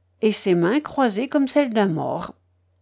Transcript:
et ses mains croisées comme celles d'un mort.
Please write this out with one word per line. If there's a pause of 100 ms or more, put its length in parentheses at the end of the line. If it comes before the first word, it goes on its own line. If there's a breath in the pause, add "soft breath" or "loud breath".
(220)
et
ses
mains
croisées
comme
celles
d'un
mort. (460)